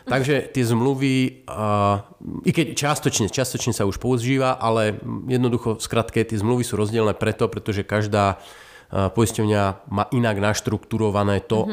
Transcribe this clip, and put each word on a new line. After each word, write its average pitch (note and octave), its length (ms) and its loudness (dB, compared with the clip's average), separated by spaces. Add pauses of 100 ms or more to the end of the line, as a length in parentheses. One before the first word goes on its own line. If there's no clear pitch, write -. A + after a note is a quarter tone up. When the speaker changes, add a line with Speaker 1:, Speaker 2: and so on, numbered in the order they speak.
(100)
Speaker 1:
Takže C3+ 420 0
tie B2+ 140 2
zmluvy, C3 840 0
a, G#2 540 0 (400)
i C#3+ 80 2
keď D3+ 260 0
častočne, C#3+ 540 0
častočne B2 400 -2
sa G#2+ 160 0
už F#2+ 160 -4
používa, B2+ 560 0
ale A2 400 0 (320)
jednoducho, B2 480 0
v - 80 -8
skratke, A2+ 400 0
tie - 80 -6
zmluvy A#2 320 0
sú - 80 -6
rozdielne G#2+ 400 2
preto, G#2+ 320 0
pretože G2+ 400 -4
každá, G#2 560 0 (480)
a, G2 240 0
poisťovňa G#2 720 0
má G2+ 240 -2
inak A2+ 320 0
naštrukturované G#2 1040 0
to, A2+ 240 0
Speaker 2:
Mhm. - 20 -4